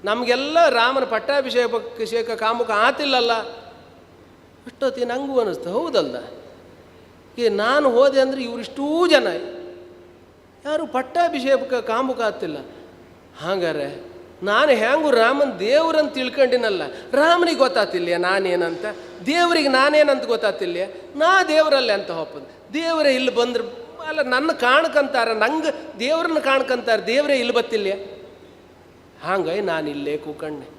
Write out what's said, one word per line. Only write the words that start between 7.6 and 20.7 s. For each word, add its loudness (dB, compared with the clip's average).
ಹೋದೆ 4
ಅಂದ್ರೆ 0
ಇವರಿಷ್ಟೂ -2
ಜನ 6
ಯಾರು -2
ಪಟ್ಟಾಭಿಷೇಕ 0
ಕಾಮುಕ -2
ಆತಿಲ್ಲ. -4
ಹಾಗಾರೆ -4
ನಾನು 4
ಹ್ಯಾಂಗೂ 2
ರಾಮನ್ 2
ದೇವ್ರಂತ 2
ತಿಳ್ಕೊಂಡಿನಲ್ಲ, 0
ರಾಮನಿಗೆ 4
ಗೊತ್ತಾತಿಲ್ಯ 0
ನಾನೇನಂತ, 0
ದೇವ್ರಿಗೆ 2
ನಾನೇನಂತ 4
ಗೊತ್ತಾತಿಲ್ಯ, -2